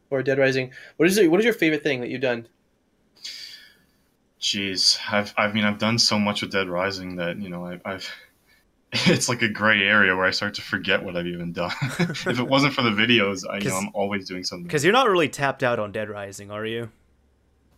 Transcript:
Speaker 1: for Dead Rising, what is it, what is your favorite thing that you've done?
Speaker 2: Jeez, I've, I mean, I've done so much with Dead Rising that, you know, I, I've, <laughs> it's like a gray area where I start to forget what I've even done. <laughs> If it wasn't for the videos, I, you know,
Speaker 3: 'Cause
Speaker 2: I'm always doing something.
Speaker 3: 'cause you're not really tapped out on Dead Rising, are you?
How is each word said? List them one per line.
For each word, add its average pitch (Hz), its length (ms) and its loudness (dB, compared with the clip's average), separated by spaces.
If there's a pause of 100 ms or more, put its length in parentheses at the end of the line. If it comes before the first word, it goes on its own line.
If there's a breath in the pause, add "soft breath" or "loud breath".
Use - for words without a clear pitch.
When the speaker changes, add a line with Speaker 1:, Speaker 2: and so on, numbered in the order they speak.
Speaker 1:
for 131 140 0
Dead 135 160 0
Rising, 131 340 2 (240 loud breath)
what 156 120 4
is 190 100 2
it, 180 120 8
what 175 100 6
is 220 40 4
your 233 100 2
favorite 156 280 0
thing 135 180 -2
that 123 80 -6
you've 131 140 -6
done? 120 260 -2 (1900 loud breath)
Speaker 2:
Jeez, 98 580 0 (120)
I've, 104 280 2
I 104 120 4
mean, 104 140 2
I've 104 140 2
done 110 200 2
so 110 200 2
much 104 240 0
with 92 100 -6
Dead 95 160 0
Rising 90 480 -4
that, 87 220 -4
you 101 100 -8
know, 87 180 -10
I, 87 200 -10
I've, 95 240 -8 (460 soft breath)
<laughs> - 360 -20
it's 139 340 2
like 123 140 -2
a 117 80 2
gray 104 360 2
area 101 300 6
where 92 120 2
I 95 60 2
start 101 220 -4
to - 80 -10
forget 95 400 0
what 92 140 -8
I've 87 100 -4
even 87 260 -6
done. 87 240 -2
<laughs> - 60 -8 (180)
If 175 380 -2
it 123 80 -2
wasn't 135 280 4
for 135 80 -2
the 117 80 4
videos, 104 580 2
I, 101 80 -6
you 101 80 -4
know, - 60 -2
Speaker 3:
'Cause 95 140 0
Speaker 2:
I'm 101 100 -6
always 101 340 -4
doing 92 160 -8
something. 87 240 -10
Speaker 3:
'cause 151 160 0
you're 180 80 4
not 254 160 4
really 175 220 2
tapped 139 320 -4
out 120 160 0
on 104 140 -6
Dead 107 180 -6
Rising, 101 400 -12
are 107 160 -8
you? 117 240 -6 (880)